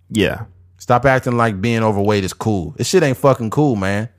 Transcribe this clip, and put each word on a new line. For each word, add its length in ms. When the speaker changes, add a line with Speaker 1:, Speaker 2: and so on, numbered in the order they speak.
Speaker 1:
Yeah. 320
Speaker 2:
Stop 300
acting 280
like 260
being 200
overweight 420
is 100
cool. 440
This 120
shit 120
ain't 160
fucking 320
cool, 260
man. 440